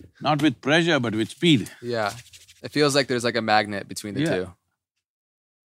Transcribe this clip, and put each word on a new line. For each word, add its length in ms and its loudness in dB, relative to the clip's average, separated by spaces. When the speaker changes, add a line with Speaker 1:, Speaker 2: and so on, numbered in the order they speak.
Speaker 1:
not 220 0
with 200 0
pressure, 380 2
but 160 -2
with 140 -2
speed. 420 2
Speaker 2:
Yeah. 320 -4
It 100 -10
feels 220 2
like 140 2
there's, 160 0
like, 140 0
a 40 0
magnet 460 -2
between 260 -12
the 80 -4
Speaker 1:
Yeah. 140 0
Speaker 2:
two. 180 -6